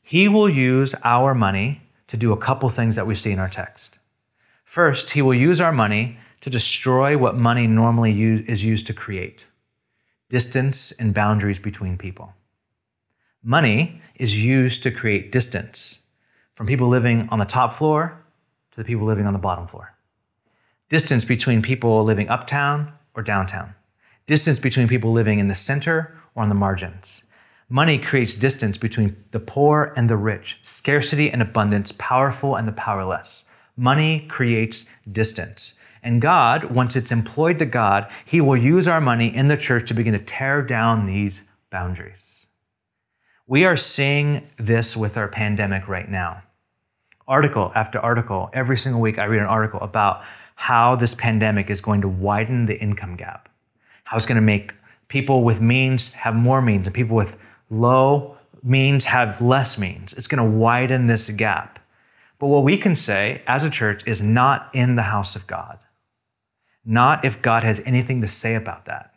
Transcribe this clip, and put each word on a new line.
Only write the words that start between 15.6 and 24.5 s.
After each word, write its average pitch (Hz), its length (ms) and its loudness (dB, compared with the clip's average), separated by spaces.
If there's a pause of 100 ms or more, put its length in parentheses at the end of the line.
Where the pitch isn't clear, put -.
from - 120 -10
people 123 220 2
living 117 420 2
on 113 80 -2
the 104 60 2
top 120 300 0
floor 156 500 -2 (460)
to - 80 -20
the 113 60 -8
people 110 220 -2
living 104 200 0
on 101 60 0
the 98 60 -2
bottom 90 280 -4
floor. - 280 -20 (960)
Distance 143 360 2
between 120 380 0
people 113 400 2
living 104 260 0
uptown 143 640 -2 (220)
or 117 80 -10
downtown. 92 520 -4 (520)
Distance 147 320 2